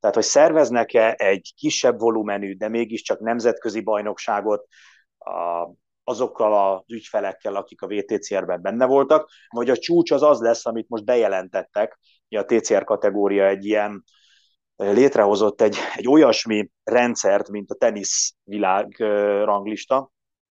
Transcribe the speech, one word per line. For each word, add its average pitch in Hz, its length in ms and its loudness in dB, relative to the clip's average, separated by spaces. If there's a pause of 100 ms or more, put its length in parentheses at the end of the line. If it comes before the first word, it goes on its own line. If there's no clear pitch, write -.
Tehát, 104 140 0
hogy 110 100 2
szerveznek-e 123 920 2
egy 98 380 -2
kisebb 131 420 0
volumenű, 104 580 -2
de 104 120 -6
mégiscsak 113 520 -4
nemzetközi 113 600 -2
bajnokságot 104 840 -4 (520)
a, 85 500 -6 (360)
azokkal 107 720 0
az 92 180 -12
ügyfelekkel, 104 640 -6
akik - 280 -8
a 98 40 -10
V 104 140 -6
T 101 220 -4
C - 120 -8
R-ben 87 280 -4
benne 113 240 0
voltak, 139 440 2 (180)
vagy 117 220 -4
a 123 60 2
csúcs 170 340 0
az 139 120 2
az 147 180 4
lesz, 117 260 0
amit 113 220 -8
most 110 160 -8
bejelentettek, 101 920 -2 (300)
ugye - 120 -4
a - 40 -4
T 113 200 2
C 110 100 0
R 98 100 2
kategória 101 640 0
egy 98 180 0
ilyen, 104 400 -4 (760)
létrehozott 104 800 4
egy, 107 160 2 (200)
egy 110 120 -6
olyasmi 117 600 4 (160)
rendszert, 107 640 0
mint 101 220 -10
a - 40 -6
tenisz 104 600 -2 (100)
világ, 101 540 -2
ö, 104 460 0
ranglista, 107 680 -2 (400)